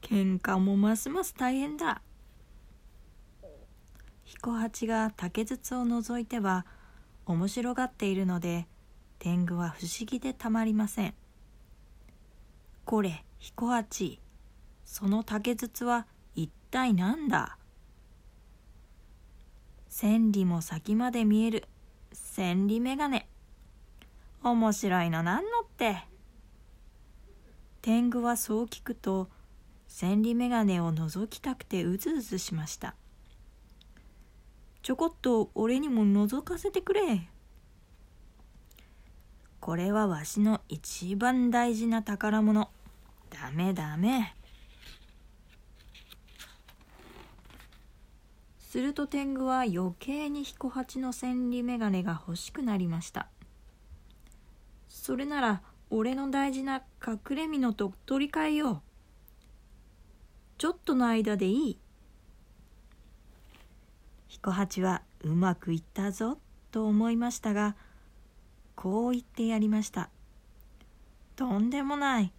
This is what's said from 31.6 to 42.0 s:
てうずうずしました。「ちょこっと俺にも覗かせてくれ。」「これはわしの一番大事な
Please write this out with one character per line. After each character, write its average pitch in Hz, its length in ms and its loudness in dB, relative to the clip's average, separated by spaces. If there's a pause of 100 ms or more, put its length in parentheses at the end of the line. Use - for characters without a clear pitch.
て 185 180 -4
う 175 140 0
ず - 140 -4
う 311 100 0
ず 208 180 -6
し - 160 -6
ま 156 120 -4
し - 100 -10
た。 - 180 -10 (1900)
「ち - 100 -6
ょ 262 40 0
こ 320 100 0
っ 330 140 0
と 226 340 2
俺 240 260 2
に 302 80 -2
も 233 140 4
覗 208 400 4
か 349 160 -6
せ 403 120 -2
て 381 120 -2
く - 100 -2
れ。」 294 380 2 (2250)
「こ 165 160 -4
れ 185 140 0
は 214 160 2
わ 156 200 -2
し - 140 -2
の 214 280 4
一 180 480 -8
番 247 340 2
大 240 240 2
事 226 120 -2
な 226 160 2